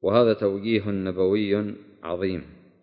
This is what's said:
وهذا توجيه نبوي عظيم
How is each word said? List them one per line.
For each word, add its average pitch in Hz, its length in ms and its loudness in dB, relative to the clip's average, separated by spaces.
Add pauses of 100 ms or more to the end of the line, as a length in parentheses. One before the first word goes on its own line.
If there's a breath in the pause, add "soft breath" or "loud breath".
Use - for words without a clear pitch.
وهذا 113 320 4
توجيه 104 560 0
نبوي 98 840 0 (280)
عظيم 87 420 -4 (380)